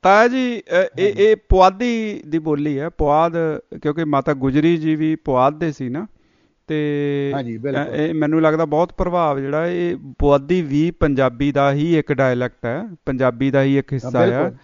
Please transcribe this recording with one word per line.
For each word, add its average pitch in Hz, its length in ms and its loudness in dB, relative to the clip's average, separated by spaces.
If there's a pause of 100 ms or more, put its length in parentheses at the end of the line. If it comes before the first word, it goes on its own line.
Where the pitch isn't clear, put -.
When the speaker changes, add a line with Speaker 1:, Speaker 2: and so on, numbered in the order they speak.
Speaker 1:
ਤਾਇਆ 208 260 6
ਜੀ, 247 320 -2
ਅ, - 140 -8
ਇਹ, 185 340 0
Speaker 2:
ਹਾਂਜੀ। 196 140 0
Speaker 1:
ਇਹ 214 140 6
ਪੁਆਧੀ 208 920 2
ਦੀ 156 100 -2
ਬੋਲੀ 151 400 -2
ਹੈ, 151 100 -6
ਪੁਆਧ, 156 440 2 (500)
ਕਿਉਂਕਿ 151 220 -2
ਮਾਤਾ 143 300 0
ਗੁਜਰੀ 143 420 2
ਜੀ 156 200 0
ਵੀ 156 200 0
ਪੁਆਧ 135 380 2
ਦੇ 156 180 -4
ਸੀ 131 160 -8
ਨਾ। 151 180 -8 (600)
ਤੇ 143 680 -2
Speaker 2:
ਹਾਂਜੀ, 120 240 -6
ਬਿਲਕੁਲ। 143 260 -4
Speaker 1:
ਅ, 123 120 -8
ਇਹ 160 180 -2
ਮੈਨੂੰ 156 280 2
ਲੱਗਦਾ 160 220 2
ਬਹੁਤ 156 280 0
ਪ੍ਰਭਾਵ 170 480 -2
ਜਿਹੜਾ 147 260 -2
ਇਹ 175 300 -4 (220)
ਪੁਆਧੀ 143 440 2
ਵੀ 147 280 0
ਪੰਜਾਬੀ 135 600 0
ਦਾ 139 200 2
ਹੀ 156 260 0
ਇੱਕ 147 140 -2
ਡਾਇਲੈਕਟ 127 540 -2
ਹੈ, 156 220 -6 (180)
ਪੰਜਾਬੀ 131 440 0
ਦਾ 135 120 2
ਹੀ 139 160 2
ਇੱਕ 135 140 -6
Speaker 2:
ਹਾਂ, 135 120 -4
Speaker 1:
ਹਿੱਸਾ 123 160 -2
ਆ। 127 60 4
Speaker 2:
ਬਿਲਕੁਲ। 123 380 -2